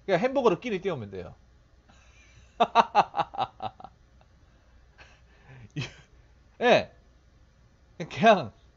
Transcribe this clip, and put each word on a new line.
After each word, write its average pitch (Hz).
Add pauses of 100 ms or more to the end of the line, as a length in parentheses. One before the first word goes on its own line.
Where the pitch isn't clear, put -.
그냥 180
햄버거로 240
끼니 214
때우면 147
돼요. 87 (1200)
<laughs> - (2750)
예. 185 (1200)
그냥, 175 (240)